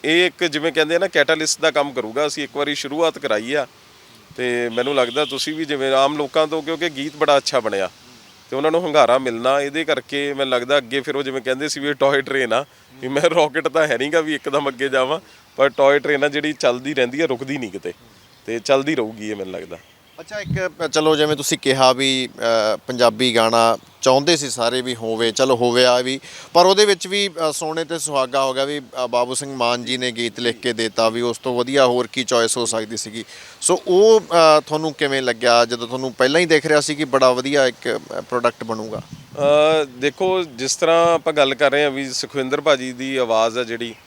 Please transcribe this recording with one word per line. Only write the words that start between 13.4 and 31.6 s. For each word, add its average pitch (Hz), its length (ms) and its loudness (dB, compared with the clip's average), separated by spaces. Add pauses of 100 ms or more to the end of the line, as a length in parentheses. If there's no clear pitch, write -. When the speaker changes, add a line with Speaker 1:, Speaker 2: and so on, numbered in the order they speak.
Speaker 1:
ਤਾਂ 156 200 2
ਹੈ 127 100 0
ਨੀ 139 120 -2
ਗਾ 160 120 2
ਵੀ 156 140 -4
ਇੱਕਦਮ 143 340 -2
ਅੱਗੇ 131 200 -4
ਜਾਵਾਂ, 131 300 0 (360)
ਪਰ 135 140 4
ਟੌਏ 139 300 4
ਟ੍ਰੇਨ 139 240 0
ਆ 147 40 2
ਜਿਹੜੀ 147 260 -4
ਚੱਲਦੀ 127 400 -2
ਰਹਿੰਦੀ 131 280 0
ਆ, 165 40 2
ਰੁਕਦੀ 135 320 -4
ਨਹੀਂ 113 140 -8
ਕਿਤੇ, 90 220 -10 (520)
ਤੇ 113 140 -4
ਚੱਲਦੀ 139 360 2
ਰਹੂਗੀ 110 340 -6
ਇਹ 107 60 -6
ਮੈਨੂੰ 95 180 -8
ਲੱਗਦਾ। 85 240 -12 (420)
Speaker 2:
ਅੱਛਾ, 208 200 -12
ਇੱਕ, 185 320 -4 (140)
ਅ, - 20 -4
ਚਲੋ, 156 280 2
ਜਿਵੇਂ 151 200 2
ਤੁਸੀਂ 143 220 -4
ਕਿਹਾ 131 360 4
ਵੀ, 131 440 0
ਅ, 110 400 0 (100)
ਪੰਜਾਬੀ 120 480 2
ਗਾਣਾ 113 420 4 (240)
ਚਾਹੁੰਦੇ 143 340 4
ਸੀ 139 140 -6
ਸਾਰੇ 120 320 -2
ਵੀ 123 140 -6
ਹੋਵੇ, 113 360 -2
ਚਲੋ 131 240 2
ਹੋਵੇ 120 300 2
ਆ 123 160 4
ਵੀ, 131 180 -4 (340)
ਪਰ 175 120 6
ਉਹਦੇ 196 200 4
ਵਿੱਚ 190 220 0
ਵੀ, 202 220 -2
ਅ, 160 240 -4
ਸੋਨੇ 160 320 -6
ਤੇ 165 140 -6
ਸੁਹਾਗਾ 135 440 -2
ਹੋ 131 100 0
ਗਿਆ 135 120 -2
ਵੀ, 147 140 -6
ਅ, 127 280 -6
ਬਾਬੂ 123 260 0
ਸਿੰਘ 139 220 -8
ਮਾਨ 120 300 -2
ਜੀ 127 120 -4
ਨੇ 127 140 -4
ਗੀਤ 117 280 -6
ਲਿਖ 117 180 -2
ਕੇ 120 160 -4
ਦੇਤਾ, 113 360 0
ਵੀ 117 120 -4
ਉਸ 120 160 -2
ਤੋਂ 127 180 -6
ਵਧੀਆ 131 300 2